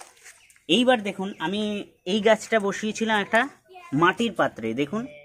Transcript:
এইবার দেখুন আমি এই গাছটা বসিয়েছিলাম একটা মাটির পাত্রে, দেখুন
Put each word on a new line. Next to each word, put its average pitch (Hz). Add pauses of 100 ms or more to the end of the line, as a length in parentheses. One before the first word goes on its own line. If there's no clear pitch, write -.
(680)
এইবার 240
দেখুন 196
আমি 190 (440)
এই 208
গাছটা 220
বসিয়েছিলাম 214
একটা 233 (440)
মাটির 185
পাত্রে, 117
দেখুন 147 (180)